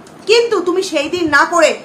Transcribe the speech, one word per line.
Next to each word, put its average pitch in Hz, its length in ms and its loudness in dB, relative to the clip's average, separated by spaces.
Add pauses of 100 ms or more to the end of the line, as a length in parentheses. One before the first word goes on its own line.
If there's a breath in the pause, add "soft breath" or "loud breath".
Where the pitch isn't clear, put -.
(260)
কিন্তু 453 360 2
তুমি 359 220 -2
সেই 302 260 -4
দিন 349 200 -4
না 285 160 4
করে 320 400 0